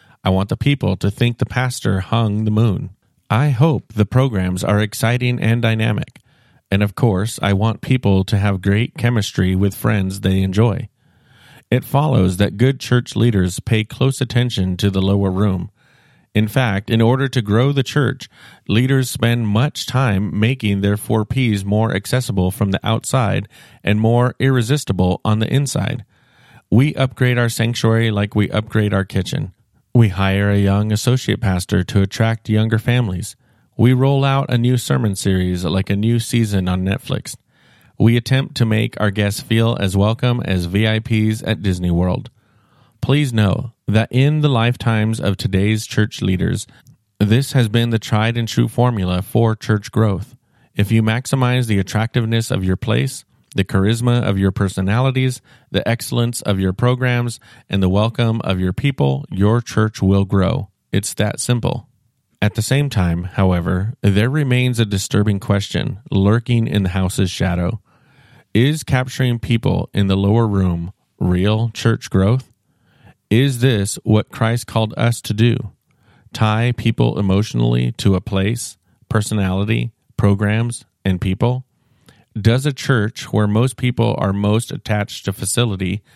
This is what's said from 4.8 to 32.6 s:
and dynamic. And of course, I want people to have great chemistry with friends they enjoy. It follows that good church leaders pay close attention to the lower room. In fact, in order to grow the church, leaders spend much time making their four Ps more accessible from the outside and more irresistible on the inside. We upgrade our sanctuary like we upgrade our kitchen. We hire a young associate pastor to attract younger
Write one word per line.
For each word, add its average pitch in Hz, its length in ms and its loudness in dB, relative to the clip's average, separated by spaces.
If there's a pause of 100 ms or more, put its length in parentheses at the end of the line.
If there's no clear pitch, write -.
and 117 220 0
dynamic. 113 580 -2 (500)
And 101 120 2
of 104 120 -2
course, 104 460 0
I 101 140 2
want 107 260 0
people 101 440 2
to 101 120 -2
have 98 240 0
great 101 380 0
chemistry 101 580 0
with 98 180 0
friends 98 460 -2
they 95 220 0
enjoy. 101 480 0 (800)
It 123 120 2
follows 117 540 2
that 101 220 -2
good 131 200 2
church - 380 -2
leaders 104 420 0
pay 110 260 -2
close - 360 -2
attention 113 560 -2
to 101 140 0
the 95 100 -2
lower 98 300 2
room. 92 400 -2 (640)
In 107 140 2
fact, 107 420 -2
in 113 100 2
order 131 260 2
to 127 140 -2
grow 113 320 2
the 139 100 0
church, - 460 -2 (400)
leaders 127 400 2
spend 117 400 0
much 113 380 0
time 104 520 0
making 107 440 0
their 101 160 2
four 110 260 -2
Ps 110 400 0
more 107 300 0
accessible 98 560 -2
from 98 220 -2
the - 140 -4
outside 107 640 -2 (340)
and 104 160 0
more 117 400 2
irresistible 117 880 0
on 107 140 2
the 110 140 -2
inside. 127 520 -2 (640)
We 135 280 4
upgrade 127 420 0
our 120 100 2
sanctuary 113 600 0
like 104 240 -2
we 104 160 2
upgrade 107 420 0
our 98 120 0
kitchen. 95 480 -4 (420)
We 117 140 6
hire 98 420 0
a 101 80 2
young 101 320 2
associate 107 500 0
pastor 92 440 0
to 98 180 0
attract 113 460 -2
younger 110 300 2